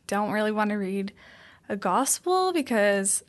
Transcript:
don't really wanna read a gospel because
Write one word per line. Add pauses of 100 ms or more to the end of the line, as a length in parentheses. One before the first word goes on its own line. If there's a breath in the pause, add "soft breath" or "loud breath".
don't
really
wanna
read (560 soft breath)
a
gospel
because